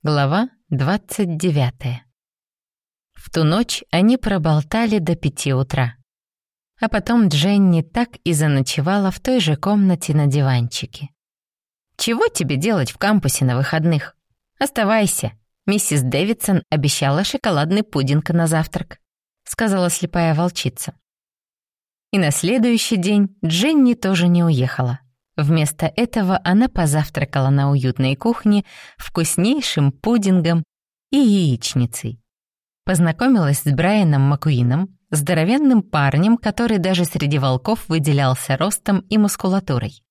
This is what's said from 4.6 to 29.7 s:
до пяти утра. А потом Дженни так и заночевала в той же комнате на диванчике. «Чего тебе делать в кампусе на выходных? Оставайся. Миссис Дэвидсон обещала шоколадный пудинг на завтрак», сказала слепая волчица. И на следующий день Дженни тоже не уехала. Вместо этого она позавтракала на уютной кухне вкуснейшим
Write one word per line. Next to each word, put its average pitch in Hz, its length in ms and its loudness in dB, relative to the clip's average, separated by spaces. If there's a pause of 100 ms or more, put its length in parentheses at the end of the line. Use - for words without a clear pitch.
до 160 180 -2
пяти 139 360 -4
утра. 127 440 -2 (840)
А 226 80 -2
потом 220 400 2
Дженни 175 540 2
так 233 420 -4
и 175 80 -2
заночевала 156 800 0
в - 80 -10
той 254 220 0
же 156 160 0
комнате 190 560 0
на 147 140 2
диванчике. 131 840 -2 (880)
«Чего 240 320 0
тебе 147 260 -2
делать 165 360 0
в - 60 -18
кампусе 196 460 0
на 123 140 2
выходных? 156 580 -2 (420)
Оставайся. 214 760 -2 (320)
Миссис 196 380 0
Дэвидсон 185 680 0
обещала 147 560 0
шоколадный 185 580 -2
пудинг 143 460 -2
на 170 180 2
завтрак», 160 540 -4 (420)
сказала 196 460 -2
слепая 170 440 -2
волчица. 170 600 -4 (1200)
И 202 40 0
на 160 140 0
следующий 226 640 0
день 196 480 0
Дженни 240 500 2
тоже 190 360 0
не 175 120 4
уехала. 131 600 0 (360)
Вместо 156 480 0
этого 190 580 -2
она 208 240 2
позавтракала 147 840 -2
на 139 200 2
уютной 131 460 0
кухне 208 500 0 (320)
вкуснейшим 165 920 -2